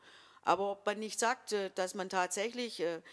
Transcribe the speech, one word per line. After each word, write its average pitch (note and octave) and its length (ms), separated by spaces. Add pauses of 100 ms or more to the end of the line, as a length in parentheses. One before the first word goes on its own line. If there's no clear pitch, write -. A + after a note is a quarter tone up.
(440)
Aber G3 300
ob G3 120
man G#3 140
nicht A3 200
sagt, A#3 340
äh, G3 200
dass F#3 220
man F#3+ 120
tatsächlich, G#3 720
äh, E3 200 (120)